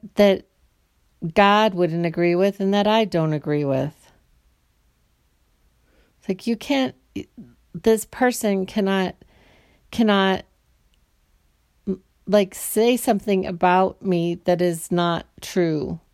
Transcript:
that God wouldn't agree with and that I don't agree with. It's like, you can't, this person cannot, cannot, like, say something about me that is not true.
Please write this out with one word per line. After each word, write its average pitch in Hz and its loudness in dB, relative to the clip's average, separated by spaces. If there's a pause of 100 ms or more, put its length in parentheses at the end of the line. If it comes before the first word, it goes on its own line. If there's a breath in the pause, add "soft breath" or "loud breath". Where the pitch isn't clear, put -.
(160)
that 202 4 (880)
God 208 4
wouldn't 170 -2
agree 170 0
with 196 0
and 196 0
that 202 2
I 220 2
don't 160 -2
agree 147 -2
with. 135 -4 (2000)
It's - -14
like, 190 -8
you 233 -2
can't, 262 -4 (800)
this 220 0
person 208 -2
cannot, 190 -2 (760 soft breath)
cannot, 196 2 (1800)
like, 196 2
say 233 0
something 202 0
about 185 0
me 170 0 (100)
that 175 2
is 175 -2
not 170 -2 (140)
true. 165 -4 (140)